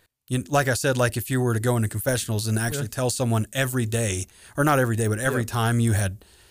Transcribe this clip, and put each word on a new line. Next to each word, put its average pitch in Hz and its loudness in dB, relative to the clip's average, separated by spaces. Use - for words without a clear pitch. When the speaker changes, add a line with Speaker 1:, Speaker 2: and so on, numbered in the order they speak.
Speaker 1:
You, 127 -2
like 143 2
I 131 2
said, 131 0
like, 120 2
if 113 -6
you 131 0
were 123 2
to 113 0
go 120 2
into 110 0
confessionals 113 -2
and 110 0
actually 117 -2
Speaker 2:
Yeah. 107 -6
Speaker 1:
tell 127 -2
someone 113 0
every 131 0
day, 107 -2
or 143 0
not 147 4
every 117 2
day, 110 0
but 107 0
every 127 0
Speaker 2:
Yeah. 104 -4
Speaker 1:
time 117 0
you 117 4
had 101 -2